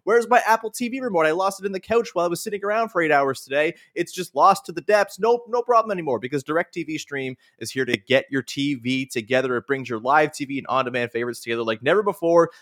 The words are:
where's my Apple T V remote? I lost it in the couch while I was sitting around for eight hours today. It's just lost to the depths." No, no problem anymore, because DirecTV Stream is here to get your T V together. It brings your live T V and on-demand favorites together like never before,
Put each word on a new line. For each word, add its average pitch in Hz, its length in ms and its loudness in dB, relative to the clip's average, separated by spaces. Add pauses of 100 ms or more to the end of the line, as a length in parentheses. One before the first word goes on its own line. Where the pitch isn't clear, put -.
where's 226 220 2
my 233 200 6
Apple 226 240 2
T 240 180 -6
V 254 140 -6
remote? 175 240 2
I 156 60 4
lost 190 280 -2
it 190 60 -8
in 196 60 -4
the 190 80 -8
couch 226 340 0
while 175 100 0
I 175 40 0
was 170 140 -4
sitting 202 220 -8
around 214 240 -2
for 175 140 0
eight 151 100 4
hours 139 300 2
today. 151 320 -2 (200)
It's 170 160 -4
just - 240 -10
lost 180 300 4
to 175 80 -14
the 165 80 -6
depths." 202 380 2
No, 240 300 2
no 240 120 -2
problem 226 320 2
anymore, 151 260 -2
because 127 240 -6
DirecTV 156 560 -4
Stream 131 380 -8 (220)
is 117 120 -10
here 131 140 -2
to 120 100 -2
get 127 360 0
your 135 100 -2
T 139 360 -6
V 131 280 -4
together. 127 540 -2
It - 80 -8
brings 131 240 -4
your 113 100 -6
live 147 320 2
T 143 140 -8
V 139 100 -8
and 131 120 -8
on-demand 123 440 -2
favorites 120 280 -4
together 117 220 -4
like 113 200 -2
never 175 200 2
before, 170 460 4 (140)